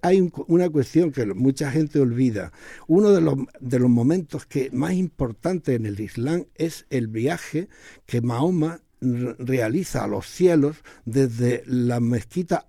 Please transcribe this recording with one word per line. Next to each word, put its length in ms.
hay 200
un 80
cu-, 180
una 220
cuestión 420
que 140
lo-, 100
mucha 360
gente 280
olvida. 540
Uno 240
de 80
los, 160
de 200
los 100
momentos 560
que 260
más 220
importantes 840
en 100
el 140
Islam 460
es 340
el 200
viaje 580
que 160
Mahoma 580
re-, 380
realiza 640
a 20
los 180
cielos 520
desde 640
la 340
mezquita 680